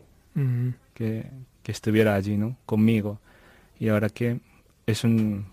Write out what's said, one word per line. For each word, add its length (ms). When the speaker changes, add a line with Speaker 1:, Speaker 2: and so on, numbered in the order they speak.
Speaker 1:
Ujú. 380
Speaker 2:
que, 320
que 100
estuviera 420
allí, 220
¿no? 200
Conmigo. 540
Y 80
ahora 220
que 300
es 180
un, 480